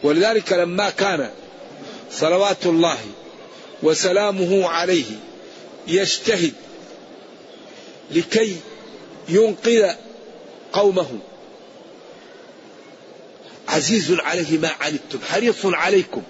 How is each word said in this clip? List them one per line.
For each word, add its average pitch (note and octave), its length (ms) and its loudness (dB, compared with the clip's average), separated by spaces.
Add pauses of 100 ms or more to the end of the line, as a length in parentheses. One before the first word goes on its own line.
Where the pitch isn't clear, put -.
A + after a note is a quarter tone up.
ولذلك G3 500 2
لما F3+ 360 0
كان E3 400 -2 (840)
صلوات F#3 540 2
الله E3 320 4 (840)
وسلامه F#3+ 840 2
عليه E3 380 0 (840)
يجتهد F3+ 680 0 (1600)
لكي F#3+ 460 0 (720)
ينقذ G#3+ 600 4 (840)
قومه، F3+ 460 2 (2500)
"عزيز D#3 520 0
عليه D#3+ 380 0
ما D#3+ 220 0
عنتم D3 400 -6 (100)
حريص G#3 360 0
عليكم" F3+ 640 2